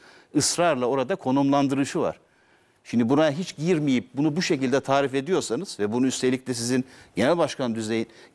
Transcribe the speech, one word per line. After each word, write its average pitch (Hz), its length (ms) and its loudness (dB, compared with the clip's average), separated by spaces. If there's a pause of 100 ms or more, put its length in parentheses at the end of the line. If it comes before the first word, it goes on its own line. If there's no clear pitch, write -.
(360)
ısrarla 147 500 2
orada 131 300 0
konumlandırışı 139 840 0
var. 87 200 -2 (640)
Şimdi 113 260 2
buna 147 220 4
hiç 175 260 -8
girmeyip 147 560 0
bunu 147 220 0
bu 180 60 -2
şekilde 135 380 0
tarif 139 340 0
ediyorsanız 135 680 -4
ve 104 120 -2
bunu 127 160 0
üstelik 127 400 -2
de 127 60 -4
sizin 123 320 -2 (300)
genel 139 220 2
başkan 131 380 -2
düzey, 110 300 -2 (300)